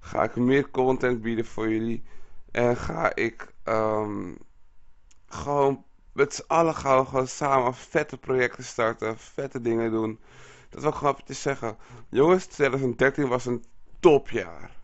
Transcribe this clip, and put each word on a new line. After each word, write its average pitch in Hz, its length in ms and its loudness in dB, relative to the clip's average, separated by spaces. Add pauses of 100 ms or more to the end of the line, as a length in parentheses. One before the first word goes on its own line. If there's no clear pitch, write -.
Ga - 220 -2
ik 110 140 -2
meer 131 340 2
content 127 520 0
bieden 113 220 -2
voor 110 240 -4
jullie. 113 360 -2 (460)
En 120 260 2
ga - 380 -2
ik, - 480 -6
ehm, 107 720 -2 (920)
gewoon 139 580 0 (280)
met 143 220 0
z'n - 120 -12
allen 160 280 2
gaan 135 240 4
we 131 80 2
gewoon 131 200 0
samen 127 480 0
vette 147 440 -4
projecten 127 460 0
starten. 110 540 -2
Vette 135 420 -10
dingen 113 300 0
doen. 110 300 -2 (480)
Dat - 120 -16
wil 147 100 0
ik - 60 -6
gewoon 143 160 0
eventjes - 300 -10
zeggen. 120 340 -4 (320)
Jongens, 175 380 4
tweeduizend 135 520 0
dertien 139 300 4
was 123 180 0
een 123 180 -4 (360)
topjaar. 117 720 4 (140)